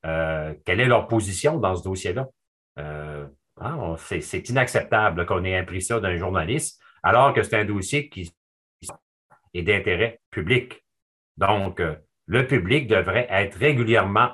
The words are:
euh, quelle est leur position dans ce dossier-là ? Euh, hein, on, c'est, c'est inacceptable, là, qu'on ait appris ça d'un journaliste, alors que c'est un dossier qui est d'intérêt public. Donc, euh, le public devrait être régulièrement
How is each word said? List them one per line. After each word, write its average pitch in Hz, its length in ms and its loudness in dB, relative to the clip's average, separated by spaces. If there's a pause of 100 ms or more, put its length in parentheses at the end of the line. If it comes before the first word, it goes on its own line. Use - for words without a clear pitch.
euh, 80 500 -4 (100)
quelle 92 140 0
est 127 80 2
leur 117 220 4
position 110 500 0
dans 95 160 0
ce 87 80 -6
dossier-là ? 95 460 -4 (500)
Euh, 76 480 -10 (340)
hein, 127 200 -8
on, 82 160 -6
c'est, 85 240 -6
c'est - 280 -8
inacceptable, 107 720 2
là, - 20 0
qu'on 92 180 0
ait 92 160 0
appris 90 240 -4
ça 117 160 0
d'un 92 180 0
journaliste, 92 640 -2 (220)
alors 127 300 6
que 117 100 2
c'est 107 140 -2
un 107 80 2
dossier 104 440 -4
qui 87 240 -14 (1200)
est 87 80 -4
d'intérêt 101 580 0 (100)
public. 107 540 -2 (540)
Donc, 98 420 0
euh, 78 140 -2 (320)
le 123 200 2
public 123 400 2
devrait 95 440 2
être 98 240 0
régulièrement 113 800 2